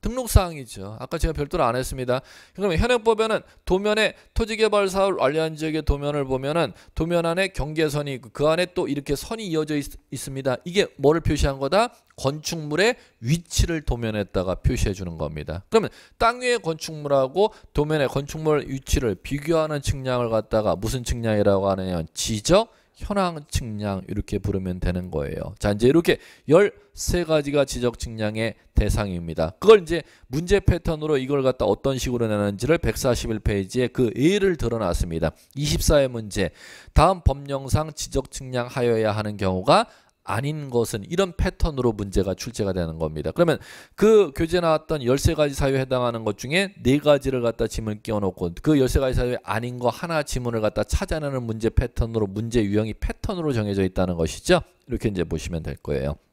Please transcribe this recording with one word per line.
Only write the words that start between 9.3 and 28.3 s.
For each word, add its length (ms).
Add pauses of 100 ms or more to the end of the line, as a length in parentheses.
이어져 280
있-, 220 (120)
있습니다. 540
이게 220 (100)
뭐를 240
표시한 380
거다? 340 (240)
건축물의 800 (240)
위치를 640
도면에다가 720
표시해 400
주는 240
겁니다. 500
그러면 220 (260)
땅 240
위의 200
건축물하고 920 (220)
도면의 340
건축물 600
위치를 480
비교하는 680
측량을 480
갖다가 460
무슨 280
측량이라고 640
하느냐? 360 (100)
지적 680 (140)
현황 540
측량, 600
이렇게 300
부르면 400
되는 320
거예요. 480
자, 120
이제 180
이렇게 300 (320)
열세 720
가지가 400
지적 340
측량의 580 (180)